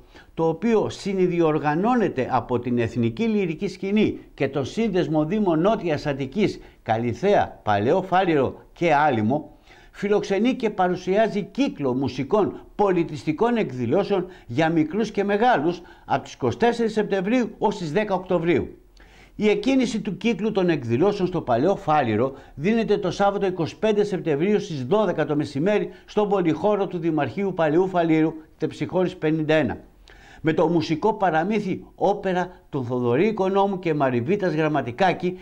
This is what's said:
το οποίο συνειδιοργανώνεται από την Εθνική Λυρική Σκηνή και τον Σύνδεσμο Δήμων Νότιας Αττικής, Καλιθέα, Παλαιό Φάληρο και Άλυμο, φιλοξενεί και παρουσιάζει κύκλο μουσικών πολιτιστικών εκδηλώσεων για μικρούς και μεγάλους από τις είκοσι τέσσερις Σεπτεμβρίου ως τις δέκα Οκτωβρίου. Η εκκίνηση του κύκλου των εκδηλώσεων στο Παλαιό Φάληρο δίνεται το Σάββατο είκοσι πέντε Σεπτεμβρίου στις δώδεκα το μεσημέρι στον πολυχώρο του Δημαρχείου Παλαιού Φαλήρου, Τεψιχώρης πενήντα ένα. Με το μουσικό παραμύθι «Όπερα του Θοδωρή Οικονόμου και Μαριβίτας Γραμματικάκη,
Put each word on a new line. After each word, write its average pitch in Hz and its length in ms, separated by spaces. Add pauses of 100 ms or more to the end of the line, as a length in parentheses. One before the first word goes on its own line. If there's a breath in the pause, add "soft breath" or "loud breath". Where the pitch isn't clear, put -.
(340 loud breath)
το 165 140
οποίο 180 420
συνειδιοργανώνεται 170 1400
από 120 280
την 120 180
Εθνική 117 460
Λυρική 202 440
Σκηνή 196 520 (140 loud breath)
και 139 140
τον 131 180
Σύνδεσμο 165 600
Δήμων 180 340
Νότιας 165 460
Αττικής, 143 540 (240 loud breath)
Καλιθέα, 120 800
Παλαιό 107 380
Φάληρο 175 540 (180)
και 165 200
Άλυμο, 139 640 (340 loud breath)
φιλοξενεί 202 600
και 220 160
παρουσιάζει 185 760
κύκλο 143 500
μουσικών 139 720 (100)
πολιτιστικών 180 840
εκδηλώσεων 175 680 (200 loud breath)
για 156 220
μικρούς 170 420
και 202 120
μεγάλους 202 580 (240 loud breath)
από 135 180
τις - 100
είκοσι 120 240
τέσσερις 226 360
Σεπτεμβρίου 202 640
ως 214 200
τις 160 140
δέκα 208 220
Οκτωβρίου. 170 640 (580 soft breath)
Η 208 140
εκκίνηση 220 520
του 185 160
κύκλου 214 340
των 185 180
εκδηλώσεων 156 580
στο 175 140
Παλαιό 131 340
Φάληρο 131 580 (220 loud breath)
δίνεται 208 420
το 185 140
Σάββατο 202 340
είκοσι 175 320
πέντε 208 260
Σεπτεμβρίου 165 560
στις 151 260
δώδεκα 175 400
το 147 100
μεσημέρι 175 540 (160 loud breath)
στον 208 240
πολυχώρο 190 580
του 185 100
Δημαρχείου 160 560
Παλαιού 170 340
Φαλήρου, 160 460 (240 loud breath)
Τεψιχώρης 156 580
πενήντα 156 380
ένα. 156 240 (640 loud breath)
Με 156 120
το 160 140
μουσικό 170 460
παραμύθι 185 720 (120)
«Όπερα 180 560 (180)
του 131 160
Θοδωρή 123 420
Οικονόμου 196 520
και 175 140
Μαριβίτας 147 600
Γραμματικάκη, 156 880